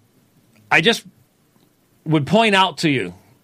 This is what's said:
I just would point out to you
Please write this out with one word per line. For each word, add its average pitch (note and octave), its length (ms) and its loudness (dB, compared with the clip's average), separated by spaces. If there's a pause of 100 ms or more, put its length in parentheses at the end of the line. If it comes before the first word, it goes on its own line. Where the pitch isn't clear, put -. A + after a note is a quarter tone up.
(720)
I D3+ 100 2
just A3 240 -2 (1000)
would D#3 220 -2
point G#3+ 280 2
out F#3+ 240 0
to E3 100 -2
you G2+ 260 -4 (300)